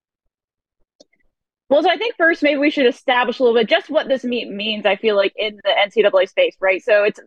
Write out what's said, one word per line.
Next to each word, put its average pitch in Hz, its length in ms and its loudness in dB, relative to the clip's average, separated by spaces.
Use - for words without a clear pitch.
Well, 294 120 2
so 349 80 2
I 339 80 -2
think 453 180 -6
first 330 260 0
maybe 294 160 0
we 294 120 2
should 285 160 0
establish 247 520 -2
a 262 40 -2
little 233 160 2
bit 240 100 0
just 339 220 0
what 285 180 -2
this 262 160 -2
meet 240 240 -6
means, 208 380 -6
I 202 100 0
feel 208 200 0
like, 196 200 0
in 208 280 -6
the 196 140 0
N 202 120 0
C 226 100 -2
double 190 200 4
A 180 60 0
space, 175 340 -2
right? 190 220 -2
So 208 220 2
it's 208 220 -4